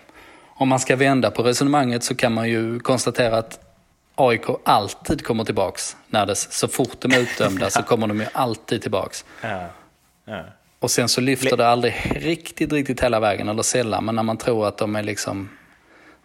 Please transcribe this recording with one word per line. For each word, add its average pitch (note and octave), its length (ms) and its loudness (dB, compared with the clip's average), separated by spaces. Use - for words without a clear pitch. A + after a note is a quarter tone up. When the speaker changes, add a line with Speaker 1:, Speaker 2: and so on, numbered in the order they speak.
Speaker 1:
Om C3+ 200 -2
man C3 120 4
ska C3 160 2
vända C3 340 4
på A#2 120 -2
resonemanget B2 640 2
så B2+ 100 -4
kan A#2+ 180 2
man A2+ 160 0
ju A#2 320 -2
konstatera A#2+ 580 0
att - 220 -6
A B2+ 200 4
I A2+ 40 0
K - 260 -4
alltid B2 600 0
kommer A2 200 0
tillbaks. G2 520 -2
När G#2 180 2
det, G2+ 80 -2
så - 340 -2
fort - 320 -2
de B2+ 120 2
är B2+ 80 6
utdömda G2 500 0
så - 120 2
Speaker 2:
<laughs> - 60 -10
Speaker 1:
kommer A2+ 180 2
de G#2+ 140 -2
ju A2 120 -4
alltid A#2+ 500 -4
tillbaks. F#2+ 420 -4
Speaker 2:
Ja. F#2+ 260 -8
Ja. G#2 180 -10
Speaker 1:
Och A#2+ 100 -2
sen A#2+ 180 2
så - 120 0
lyfter C3 300 0
Speaker 2:
Le- B2 60 4
Speaker 1:
det A#2 120 4
aldrig A#2+ 260 2
riktigt, D#3+ 520 -4
riktigt C3+ 280 -2
hela A#2 200 2
vägen, G#2 280 0
eller A2 140 -2
sällan. G#2+ 420 0
Men A2 100 -2
när A2+ 80 0
man A2+ 140 0
tror A2 320 0
att - 100 -4
de G#2+ 180 -2
är G#2+ 60 -2
liksom... G2+ 460 -6